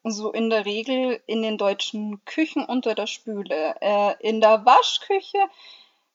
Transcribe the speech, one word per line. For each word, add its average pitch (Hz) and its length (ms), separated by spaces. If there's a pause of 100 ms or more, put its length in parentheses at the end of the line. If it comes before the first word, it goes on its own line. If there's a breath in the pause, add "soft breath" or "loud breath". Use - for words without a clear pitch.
so 214 280
in 226 180
der 214 160
Regel 247 600
in 226 140
den 220 160
deutschen 202 720
Küchen 311 380
unter 240 300
der 208 120
Spüle, 180 760
äh, 202 400
in 220 200
der 214 260
Waschküche, - 720 (760 loud breath)